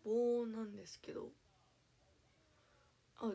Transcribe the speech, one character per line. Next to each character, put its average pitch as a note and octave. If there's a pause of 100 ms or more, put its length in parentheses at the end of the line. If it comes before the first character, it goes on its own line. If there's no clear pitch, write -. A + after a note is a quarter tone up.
防 A#3+
音 A3+
な A3
ん G#3
で F#3
す -
け -
ど。 - (1900)
あ、 A3+
い G#3+